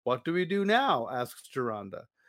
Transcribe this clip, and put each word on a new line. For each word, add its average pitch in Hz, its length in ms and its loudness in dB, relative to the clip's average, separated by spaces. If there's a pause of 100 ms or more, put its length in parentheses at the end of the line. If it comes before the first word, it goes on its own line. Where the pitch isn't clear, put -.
"What 123 240 0
do 165 80 0
we 185 100 2
do 196 220 0
now?" 208 420 4
asks 123 400 -6
Geronda. 107 580 -6 (220)